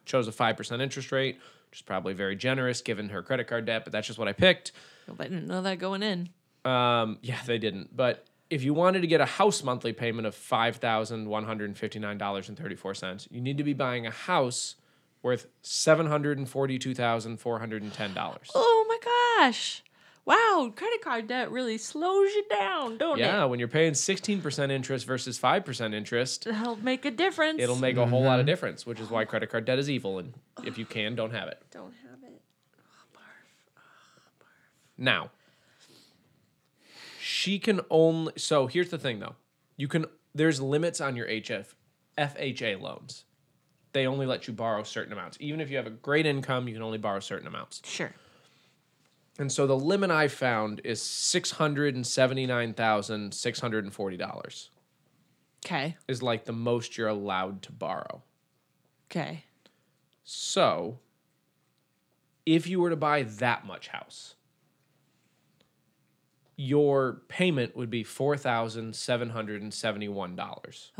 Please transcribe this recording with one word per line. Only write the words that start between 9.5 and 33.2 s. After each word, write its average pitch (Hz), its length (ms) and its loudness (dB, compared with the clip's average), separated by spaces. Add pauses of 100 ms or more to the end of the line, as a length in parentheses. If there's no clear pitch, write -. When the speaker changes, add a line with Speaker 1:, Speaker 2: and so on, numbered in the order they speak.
Speaker 1:
monthly 120 300 -2
payment 113 340 -2
of 101 80 -6
five 117 400 2
thousand 110 520 -2
one 107 180 -2
hundred 104 300 -4
fifty-nine 104 440 -6
dollars 101 300 -4
and 101 80 -12
thirty-four 98 360 -8
cents, 95 380 -8
you 120 100 -8
need 139 160 -2
to 147 60 -2
be 147 100 0
buying 123 320 -2
a 113 60 -6
house 135 640 0 (480)
worth 123 240 0 (160)
seven 160 420 4
hundred 147 320 2
and 135 100 -4
forty-two 131 460 -2
thousand 117 440 0
four 117 220 -4
hundred 110 220 -6
and 104 120 -8
ten 101 200 -4
dollars. - 400 -6
Speaker 2:
Oh 453 340 8
my 453 160 0
God, 480 80 -2 (340)
gosh. - 380 0 (400)
Wow, 359 520 6
credit 453 260 -2
card 233 260 -2
debt 247 240 -2
really 226 280 -2
slows 381 560 4
you 415 120 2
down, 370 520 0
don't 302 180 2
it? - 40 2
Speaker 1:
Yeah, 196 240 4
when 123 120 2
you're 120 100 0
paying 156 280 4
sixteen 196 440 0
percent 143 320 -2
interest 131 360 -2
versus 123 320 -4
five 175 260 4
percent 110 300 -4
interest, 120 500 -2
Speaker 2:
It'll 226 300 -2
make 254 300 -2
a 285 60 0
difference. 311 480 2
Speaker 1:
it'll 123 160 2
make 127 220 2
a 120 80 6
whole 123 180 6
lot 127 160 8
of 127 40 4
Speaker 3:
Mm-hmm. 143 80 4
Speaker 1:
difference, 135 340 -4
which 113 140 -8
is 110 100 -8
why 110 160 2
credit 107 240 -2
card 113 160 -2
debt 127 140 2
is 143 100 -2
evil, 98 300 -2
and 101 140 -10 (300)
if 110 140 -8
you 113 80 -6
can, 110 300 -4
don't 113 160 -4
have 95 160 -6
it. - 120 -12 (120)
Speaker 2:
Don't - 220 -18 (140)
have 262 160 -20
it. - 160 -20 (380)
Oh, - 400 -20
barf. - 600 -20